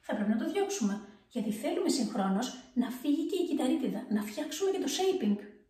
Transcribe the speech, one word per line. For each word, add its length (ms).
Θα 140
πρέπει 160
να 60
το 160
διώξουμε, 480
γιατί 240
θέλουμε 360
συγχρόνως 680
να 160
φύγει 360
και 160
η 40
κυταρίτιδα, 640
να 140
φτιάξουμε 480
και 80
το 180
shaping. 400